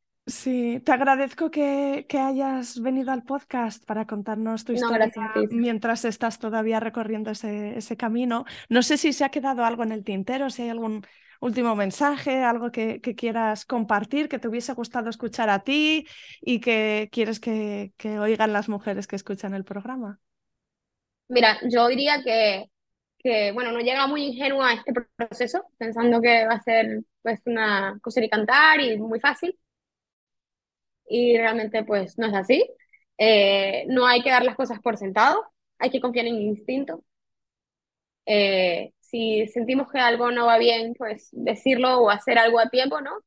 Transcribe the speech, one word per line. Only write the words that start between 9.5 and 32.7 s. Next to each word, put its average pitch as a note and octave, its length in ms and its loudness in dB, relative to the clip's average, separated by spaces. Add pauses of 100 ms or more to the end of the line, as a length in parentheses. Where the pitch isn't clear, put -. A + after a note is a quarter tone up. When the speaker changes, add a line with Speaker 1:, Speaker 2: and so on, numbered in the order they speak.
Speaker 1:
algo A#3 200 0
en A3+ 80 -4
el A3 100 -8
tintero, A#3+ 480 -4
si A#3+ 120 -10
hay A#3 80 -6
algún A3 320 -6 (380)
último A#3 360 0
mensaje, C4 680 -2
algo A#3+ 300 -2
que, A3 280 -4
que A#3+ 140 -6
quieras A3 520 -4
compartir, A#3 600 -2
que C4+ 120 -6
te A#3 80 -6
hubiese A#3 260 -6
gustado A#3 360 -6
escuchar A3+ 380 -4
a G3 140 2
ti D4+ 440 0 (340)
y A#3+ 200 -2
que G#3+ 520 0
quieres A3 260 -2
que, G#3 580 -6
que G#3+ 220 -6
oigan G#3+ 340 2
las G#3 160 -2
mujeres G3+ 380 -6
que - 100 -10
escuchan G3 380 -8
el G3 100 -8
programa. G#3 540 -12 (1120)
Speaker 2:
Mira, A#3 300 4 (100)
yo A#3+ 200 4
diría C#4 340 0
que, G#3+ 480 0 (480)
que, G#3+ 340 0
bueno, A#3 200 -4
no A#3+ 80 -4
llega C4 260 0
muy C#4+ 180 -2
ingenua C4+ 460 0
a A#3 40 0
este A#3 180 -6 (240)
proceso, A#3+ 480 -4 (140)
pensando A#3 420 2
que A#3 260 4
va A3+ 80 2
a G#3+ 80 -4
ser, A3 380 2 (220)
pues, A3+ 240 -4
una G#3 560 0
coser A3 220 0
y A3 60 -4
cantar C#4 500 6
y A#3+ 180 0
muy A3 220 -4
fácil. D#4+ 380 -2 (1500)
Y A#3+ 300 4
realmente, A3 460 0
pues, G3+ 340 -2
no A#3 80 0
es G#3 80 0
así. B3+ 340 4 (500)